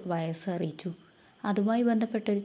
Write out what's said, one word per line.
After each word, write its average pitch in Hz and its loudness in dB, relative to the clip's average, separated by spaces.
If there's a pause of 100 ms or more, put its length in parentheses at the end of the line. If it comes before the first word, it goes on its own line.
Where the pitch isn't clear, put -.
(120)
വയസ്സ് 165 -2 (100)
അറിയിച്ചു. 165 -4 (540)
അതുമായി 208 2
ബന്ധപ്പെട്ടൊരു 220 2